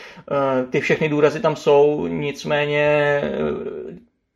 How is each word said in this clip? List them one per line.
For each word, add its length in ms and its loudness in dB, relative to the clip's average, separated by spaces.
E, 360 0
ty 140 -2
všechny 280 0
důrazy 320 2
tam 160 0
jsou, 500 4
nicméně, 760 -2
e, 840 -6